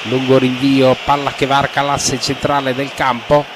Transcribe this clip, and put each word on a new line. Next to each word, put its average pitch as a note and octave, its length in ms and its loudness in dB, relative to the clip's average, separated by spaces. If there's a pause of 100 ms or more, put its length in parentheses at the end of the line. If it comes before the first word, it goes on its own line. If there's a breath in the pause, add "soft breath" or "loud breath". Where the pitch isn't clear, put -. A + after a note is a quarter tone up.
lungo B2+ 340 2
rinvio, C3 680 2
palla C#3+ 260 0
che - 140 -2
varca C#3 360 0
l'asse C#3 380 -2
centrale C3+ 560 -2
del C3+ 180 -6
campo. C#3 520 0 (100)